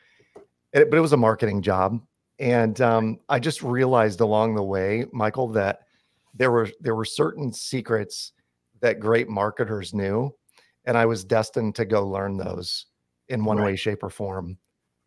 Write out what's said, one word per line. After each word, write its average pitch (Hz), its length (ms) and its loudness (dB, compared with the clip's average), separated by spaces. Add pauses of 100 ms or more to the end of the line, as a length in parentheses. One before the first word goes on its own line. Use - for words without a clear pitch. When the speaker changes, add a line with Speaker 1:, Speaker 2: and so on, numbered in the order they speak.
(720)
Speaker 1:
It, - 180 4
but 151 60 4
it 165 40 6
was 156 120 2
a 147 40 8
marketing 107 460 2
job. 95 360 2 (380)
And, 120 440 2
um, 113 380 2 (100)
I 139 100 0
just 147 240 -4
realized 123 580 2
along 110 320 2
the 104 100 -2
way, 98 480 -2
Michael, 120 380 -2
that 104 320 -2 (540)
there 127 160 2
were, 113 180 2 (100)
there 113 160 -4
were 110 100 -4
certain 147 460 -4
secrets - 840 -6 (480)
that 110 200 0
great 113 260 2
marketers 104 640 -4
knew, 104 400 -2 (520)
and 120 120 2
I 117 80 4
was 110 200 -2
destined 110 500 -2
to 117 80 -2
go 101 240 0
learn 98 300 -4
those 90 480 -8 (420)
in 120 160 -4
one 107 140 2
Speaker 2:
Right. 104 80 0
Speaker 1:
way, 98 100 0
shape, 104 260 -4
or 98 80 -8
form. 95 480 -8 (500)